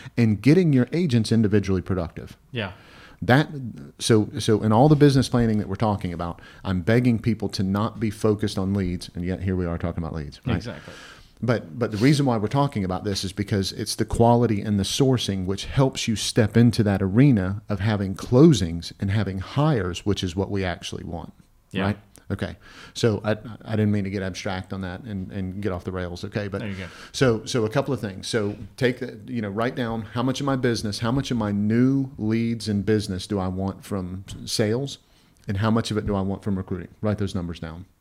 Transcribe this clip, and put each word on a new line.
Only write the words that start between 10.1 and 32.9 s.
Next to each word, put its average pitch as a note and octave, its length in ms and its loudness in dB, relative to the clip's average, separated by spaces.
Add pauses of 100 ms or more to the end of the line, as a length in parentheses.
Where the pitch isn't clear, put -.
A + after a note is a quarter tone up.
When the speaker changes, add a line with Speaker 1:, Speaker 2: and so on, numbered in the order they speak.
Speaker 1:
leads, D2 320 -10
right? - 100 0
Speaker 2:
Exactly. E2+ 360 -10 (480)
Speaker 1:
But, A2 380 -2
but A2+ 120 -2
the G#2+ 80 -6
reason C#3 280 4
why A#2+ 100 2
we're G#2 120 -2
talking C#3 360 0
about F#2 200 -4
this G2+ 200 -2
is F#2 80 -6
because G2 400 -2
it's - 220 -6
the A2+ 100 -2
quality A#2 560 4
and G#2 180 0
the F#2+ 60 2
sourcing G2+ 600 0
which G2 200 -4
helps - 400 0
you A2 100 0
step - 400 2
into A#2 260 6
that G2+ 180 2
arena G2+ 720 4
of G2+ 100 -2
having G2 340 0
closings G2+ 840 4
and G2+ 100 -2
having G2 280 -2
hires, G2+ 640 -2
which G2+ 180 0
is F2 140 -4
what F#2+ 140 -2
we G2+ 120 -2
actually F2+ 420 -6
want, E2+ 280 -10 (380)
Speaker 2:
Yeah. F#2+ 140 -4
Speaker 1:
right? G2+ 140 -2 (320)
Okay. G2 260 -6 (380)
So G#2+ 280 2
I, G#2+ 100 0 (340)
I A2+ 100 -10
didn't G#2 160 2
mean G#2 120 0
to G2 60 -8
get G2 120 -6
abstract F#2+ 500 -6
on G2 80 -6
that F2+ 220 -8
and, G2 280 -8
and F#2+ 320 -8
get G2 100 -2
off F2 120 -6
the F#2+ 80 -8
rails, F2+ 320 -8
okay? G2+ 240 -6
But F#2+ 120 -6
Speaker 2:
There G#2 100 -8
you G2 60 -8
go. F#2 100 -10 (260)
Speaker 1:
so, A2+ 320 2
so A2+ 220 0
a - 20 0
couple C#3 240 -2
of A2+ 80 -4
things. G2+ 260 -8
So G#2 300 -2 (220)
take B2+ 220 0
the, B2 260 -10
you B2 160 -6
know, G2+ 80 -4
write A2+ 240 -2
down A2+ 280 -4
how A#2+ 200 -4
much B2+ 180 0
of C#3+ 60 -4
my C3+ 100 0
business, A2+ 440 -2
how A#2 120 0
much C3+ 180 0
of B2+ 60 0
my G#2+ 160 0
new B2 640 2
leads A2+ 500 -2
and G2+ 200 0
business G#2+ 400 0